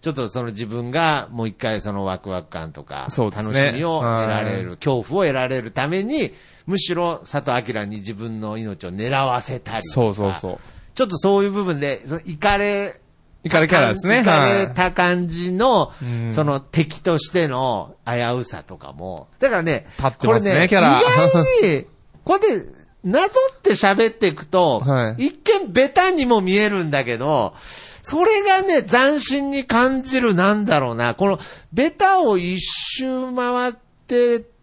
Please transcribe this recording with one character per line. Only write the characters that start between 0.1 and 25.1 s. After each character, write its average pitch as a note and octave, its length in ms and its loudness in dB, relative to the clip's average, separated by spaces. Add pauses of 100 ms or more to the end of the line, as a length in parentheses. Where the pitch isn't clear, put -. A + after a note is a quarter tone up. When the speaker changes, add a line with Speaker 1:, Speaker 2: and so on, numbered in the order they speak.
Speaker 1:
っ - 20 -6
と B2+ 160 -6
そ B2+ 120 -6
の A#2+ 60 -6
自 A2+ 180 -8
分 A#2+ 260 -8
が D3+ 400 -2
も A#2 120 -6
う A2+ 40 -4
一 G2+ 60 -8
回 A2 260 -4
そ G2+ 140 -8
の G2 100 -4
ワ F#2 160 -4
ク G2+ 100 -14
ワ F2+ 140 -6
ク - 60 -20
感 D#2+ 240 -12
と D2 100 -16
か、 C2+ 260 -12
Speaker 2:
そ A#2 180 -2
う G2 40 -4
で G2 80 -10
す G#2+ 100 -6
ね。 C3+ 160 0
Speaker 1:
楽 C#3+ 100 -2
し C3+ 40 -6
み E3 60 -4
を D#3+ 140 -2
得 B2+ 60 -4
ら A2 380 -2
れ G#2 200 -4
る、 F2+ 60 -8
Speaker 2:
は F2+ 60 -12
い。 - 20 -20
Speaker 1:
恐 B2+ 260 -2
怖 F3+ 180 -4
を - 20 2
得 D3 100 0
ら B2+ 140 -2
れ C3 140 -4
る A2 100 -10
た C3 160 -4
め F#3 160 -2
に、 A#3+ 300 -4 (320)
む F#3+ 120 -2
し - 160 -2
ろ E3+ 260 -4 (100)
佐 D3 160 -4
藤 B2 280 -2
明 G#2+ 120 -4
に G#2 120 -10
自 G#2 160 -12
分 A2 260 -10
の G#2+ 180 -8
命 G#2+ 280 -10
を F2 80 -10
狙 B2+ 300 -2
わ B2 180 -2
せ C3 180 -10
た - 180 -10
り G#2+ 40 -6
と E2 60 -10
か。 D3+ 60 -10
Speaker 2:
そ A#2 160 2
う G2 60 -2
そ G2+ 140 0
う F#2 100 -4
そ F#2 140 -8
う。 - 60 -14 (360)
Speaker 1:
ち - 60 -2
ょ B3+ 40 2
っ - 20 -12
と F3+ 100 -6
そ G3 220 4
う G3 40 2
い G3+ 40 0
う G3 40 -2
部 G3+ 120 -4
分 E3+ 160 -2
で、 C#3 260 -4
そ C#3+ 100 -8
の、 E3 100 -8
イ E3 120 -10
カ G3+ 200 2
れ G3+ 420 -2 (440)
Speaker 2:
イ D#3+ 60 -6
カ E3 100 4
れ D#3 80 4
キ F3 80 2
ャ D#3 60 6
ラ A#2 80 4
で G#2 60 0
す E3+ 120 -6
ね。 A#3 140 4
Speaker 1:
イ - 20 2
カ F3 220 4
れ - 220 2
た F#3 240 0
感 F3+ 360 0
じ F3 240 -4
の、 G#3 360 2
Speaker 2:
は - 140 -18
い。 C3+ 40 -10
う A#2 220 -4
ん。 A2+ 60 -4
Speaker 1:
そ D#3 100 0
の C#3+ 160 0
敵 D3+ 420 -4
と E3 180 0
し - 100 -6
て E3+ 180 0
の B2+ 480 -4 (100)
危 A#2 80 -4 (260)
う A#2+ 40 -6
さ F2 200 -14
と F2+ 140 -18
か C#2+ 160 -18
も。 D#2+ 340 -14 (120)
だ C4 100 4
か A3 80 0
ら E3+ 60 -2
ね、 D#3 220 -2 (120)
Speaker 2:
立 C3+ 120 -2
っ - 80 -4
て - 100 -2
ま A3+ 120 4
す G3+ 60 -2
ね、 G3 60 2
Speaker 1:
こ - 40 4
れ D3+ 60 4
ね、 F3+ 80 4
Speaker 2:
キ G#3 80 4
ャ F3+ 40 6
ラ。 C#3+ 200 6
Speaker 1:
意 - 20 6 (280)
外 B4 380 4
に、 D3+ 160 0 (380)
こ F#4+ 180 2
う G#4+ 100 2
や A#3 60 0
っ D3+ 40 -4
て - 220 -20 (200)
な C4+ 240 2
ぞ F#4+ 60 -4 (200)
っ - 80 -20
て G4 100 4
喋 G3+ 400 4
っ - 20 -18
て G#3+ 140 0
い D#3 60 0
く D3+ 120 -14
と、 D#3+ 340 2
Speaker 2:
は B2+ 380 0